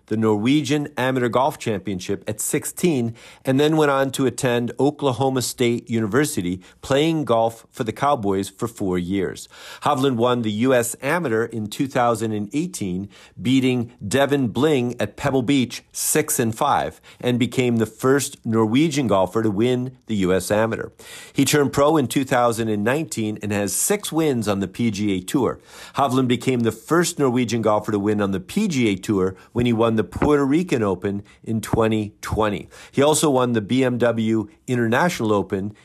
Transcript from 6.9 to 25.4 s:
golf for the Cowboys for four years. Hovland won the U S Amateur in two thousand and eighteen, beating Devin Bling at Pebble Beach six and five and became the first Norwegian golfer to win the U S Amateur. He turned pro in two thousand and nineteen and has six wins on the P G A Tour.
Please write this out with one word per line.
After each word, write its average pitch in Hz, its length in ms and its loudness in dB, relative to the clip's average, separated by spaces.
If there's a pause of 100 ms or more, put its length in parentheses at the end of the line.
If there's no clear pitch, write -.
golf 113 460 0
for - 140 -8
the 110 80 -4
Cowboys 101 560 -2
for - 180 -8
four 95 320 -4
years. 90 500 -4 (340)
Hovland 139 340 0
won 123 260 0
the 110 80 -2
U 120 240 0
S 120 260 0
Amateur 135 440 -2
in 113 240 -8
two 139 180 -4
thousand 117 460 0
and 104 200 -6
eighteen, 101 560 -6 (320)
beating 127 520 0 (120)
Devin 135 440 2
Bling 123 520 0
at 104 160 -4
Pebble 135 260 0
Beach 123 500 0
six - 480 -2
and 113 120 0
five 101 480 -2 (200)
and 123 180 0
became 123 380 0
the 113 100 2
first - 580 0
Norwegian 123 640 2
golfer 98 380 2
to 110 60 2
win 120 260 2 (300)
the 110 100 -4
U 92 160 2
S 92 180 0
Amateur. 107 380 0 (460)
He 139 100 2
turned 139 260 2
pro 147 280 4
in 135 80 2
two 139 180 -2
thousand 120 460 0
and 104 120 -2
nineteen 113 600 -2
and 104 100 -6
has 101 220 -2
six - 360 -2
wins 143 380 0
on 98 120 0
the 95 80 -2
P 117 220 -2
G 101 220 -2
A 92 80 -2
Tour. 104 400 -2 (360)